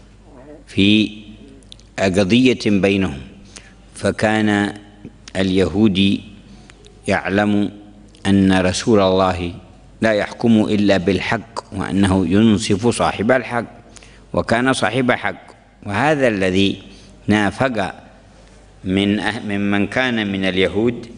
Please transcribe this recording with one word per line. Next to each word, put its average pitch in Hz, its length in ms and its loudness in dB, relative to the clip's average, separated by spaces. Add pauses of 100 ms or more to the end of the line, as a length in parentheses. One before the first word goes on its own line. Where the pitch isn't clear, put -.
(680)
في 104 520 0 (800)
قضية 98 680 2
بينهم، 95 520 0 (760)
فكان 104 800 0 (600)
اليهودي 95 840 0 (880)
يعلم 101 600 0 (560)
أن 95 340 4
رسول 95 400 2
الله 92 520 0 (480)
لا 110 120 2
يحكم 107 520 2
إلا 101 320 2
بالحق 92 760 -4
وأنه 95 560 0
ينصف 104 600 2
صاحب 98 420 0
الحق، 120 340 -2 (680)
وكان 120 400 0
صاحب 120 400 0
حق، 101 340 -6 (400)
وهذا 131 420 0
الذي 95 540 0 (440)
نافق 104 680 -2 (880)
من 98 360 0
أه-، 104 200 -4
ممن 101 460 -2
كان 113 460 -2
من 95 120 -2
اليهود 95 600 0 (120)